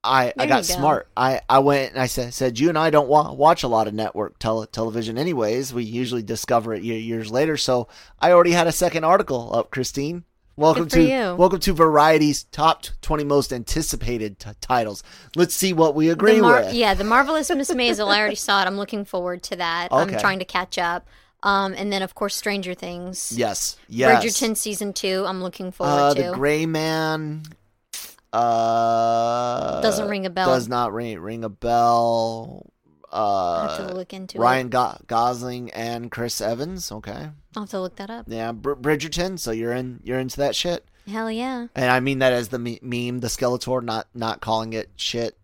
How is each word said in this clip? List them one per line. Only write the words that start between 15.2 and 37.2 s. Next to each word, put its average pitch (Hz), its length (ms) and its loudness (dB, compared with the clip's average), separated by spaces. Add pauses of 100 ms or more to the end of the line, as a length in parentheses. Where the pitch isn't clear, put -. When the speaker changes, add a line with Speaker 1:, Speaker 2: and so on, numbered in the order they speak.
Speaker 1:
Let's 170 180 2
see 190 160 2
what 160 240 4
we 156 120 4
Speaker 2:
The 165 60 4
Speaker 1:
agree 220 280 6
Speaker 2:
Mar-, 240 240 6
Speaker 1:
with. 95 80 -6
Speaker 2:
yeah, 226 220 2
The 196 100 -2
Marvelous 269 440 2
Speaker 1:
<laughs> 359 60 2
Speaker 2:
Miss 277 160 -2
Maisel. 233 380 0
I 202 100 4
already 214 160 0
saw 196 260 2
it. 185 40 2
I'm 185 100 -2
looking 202 300 -6
forward 180 380 -6
to - 120 -8
that. 175 340 -4
I'm 160 200 2
Speaker 1:
Okay. 123 100 -2
Speaker 2:
trying 190 200 2
to 185 60 -6
catch - 320 -4
up. 175 300 -2 (360)
Um, 196 340 0
and 202 160 -4
then, 196 80 -2
of 190 120 -6
course, 202 220 -4
Stranger 196 380 -4
Things. 180 600 -10
Speaker 1:
Yes, 113 440 -4 (100)
yes. 131 380 4
Speaker 2:
Bridgerton 220 320 0
season 208 340 -6
two, 190 340 -2
I'm 185 160 -6
looking 185 300 -10
forward 143 220 -2
Speaker 1:
Uh, 143 200 4
Speaker 2:
to. 135 100 -2
Speaker 1:
The - 100 -4
Gray 151 320 0
Man. 156 800 -4 (880)
Uh, 117 1500 0
Speaker 2:
Doesn't 214 280 0
ring 196 160 -6
a 185 40 -6
bell. 180 180 -2
Speaker 1:
Does 127 200 2
not 120 260 -2
ring, 113 260 -8
ring 113 240 -10
a 110 60 -6
bell. 117 1160 0 (460)
Uh, 73 40 -10
Speaker 2:
I'll 90 520 0 (100)
have - 120 -8
to 185 40 -10
look 185 200 -10
into 190 260 -12
Speaker 1:
Ryan 127 280 2
Speaker 2:
it. - 40 -10
Speaker 1:
Go-, 123 260 0 (100)
Gosling 123 640 -2
and 117 380 -8
Chris 117 320 -6
Evans. 143 500 -6
Okay. 110 380 -12 (260)